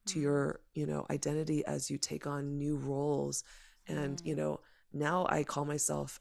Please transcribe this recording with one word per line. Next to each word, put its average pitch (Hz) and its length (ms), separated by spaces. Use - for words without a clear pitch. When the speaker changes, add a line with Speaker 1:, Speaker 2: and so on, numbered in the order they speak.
Speaker 1:
to - 120
Speaker 2:
Mm. 151 40
Speaker 1:
your, 143 380
you 151 120
know, 151 220
identity 151 560
as 147 240
you 143 100
take - 280
on 143 320
new 147 180
roles. 143 680
And, 147 380
you 156 100
Speaker 2:
Mm. 143 40
Speaker 1:
know, 151 220
now 151 360
I 147 160
call 143 200
myself 147 560